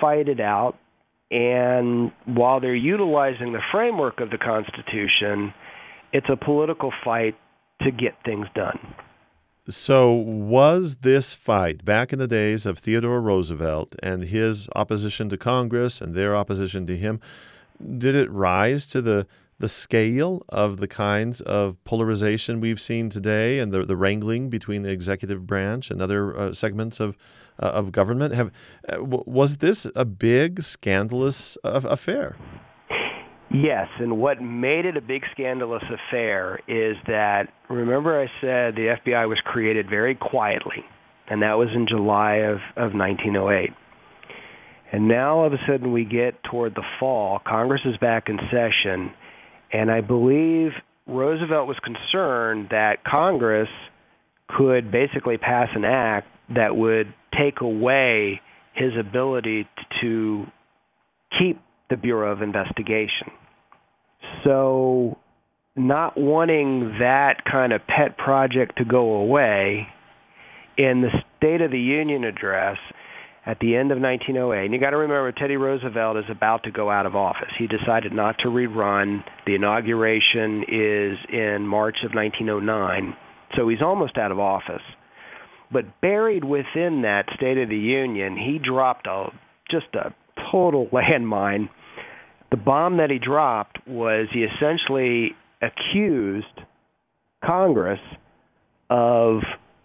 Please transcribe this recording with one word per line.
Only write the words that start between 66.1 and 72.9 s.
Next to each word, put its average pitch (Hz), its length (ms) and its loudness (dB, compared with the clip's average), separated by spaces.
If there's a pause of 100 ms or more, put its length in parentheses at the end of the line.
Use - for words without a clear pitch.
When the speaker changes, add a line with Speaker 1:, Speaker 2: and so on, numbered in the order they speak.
Speaker 1:
wanting 143 800 2
that 135 520 4
kind 127 220 4
of 104 140 0
pet - 300 2
project 131 600 2
to 123 80 0
go 113 300 4
away, 104 720 2 (920)
in 127 240 4
the 123 80 4 (280)
State 165 240 2
of 151 100 0
the 127 80 0
Union 143 440 0
address 98 540 -2 (680)